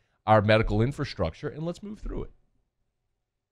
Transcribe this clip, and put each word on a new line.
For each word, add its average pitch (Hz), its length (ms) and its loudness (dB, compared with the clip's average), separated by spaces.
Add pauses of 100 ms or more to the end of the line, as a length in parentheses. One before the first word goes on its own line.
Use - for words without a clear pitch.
(260)
our 107 160 6
medical 107 400 2
infrastructure, 127 680 -4
and 147 160 -10
let's 170 200 -10
move 202 160 -14
through - 240 -10
it." - 80 -16 (1200)